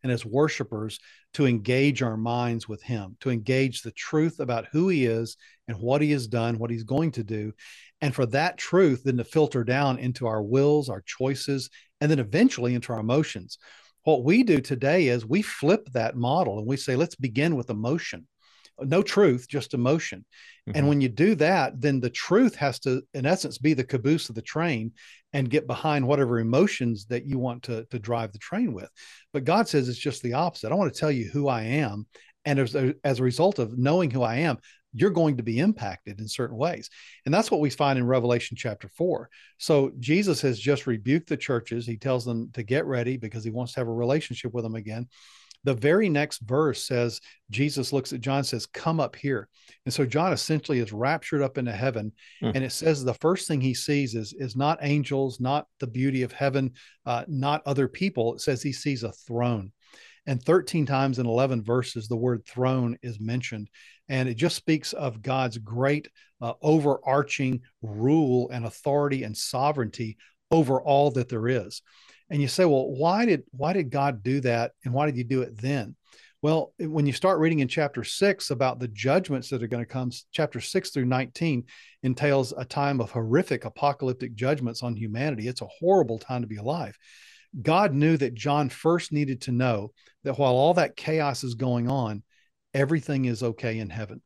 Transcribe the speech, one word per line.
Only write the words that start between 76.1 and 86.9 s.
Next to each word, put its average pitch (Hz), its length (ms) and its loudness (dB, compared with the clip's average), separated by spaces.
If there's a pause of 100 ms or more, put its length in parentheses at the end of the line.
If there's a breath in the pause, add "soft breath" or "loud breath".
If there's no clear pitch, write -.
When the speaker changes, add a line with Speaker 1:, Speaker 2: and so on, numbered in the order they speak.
Speaker 1:
Well, 156 360 0
when 156 300 0
you 135 60 0
start 185 260 2
reading 160 200 4
in 131 80 2
chapter 143 360 -2
six 196 480 0
about 123 280 0
the 123 100 -4
judgments 131 600 0
that 120 140 -4
are 117 40 -6
gonna 120 180 -4
come, 127 240 -6
s-, - 220 -14
chapter 147 300 -2
six - 300 -4
through 131 140 0
nineteen 127 580 0 (400 loud breath)
entails 131 520 2
a 127 100 -8
time 143 360 0
of 107 100 -4
horrific 120 540 0
apocalyptic 127 720 -2
judgments 123 480 -2
on 120 120 -4
humanity. 113 520 -4
It's 123 140 -8
a 104 80 -12 (100)
horrible 160 400 4
time 123 220 -6
to 117 60 -6
be 107 100 -10
alive. 117 400 -6 (640 loud breath)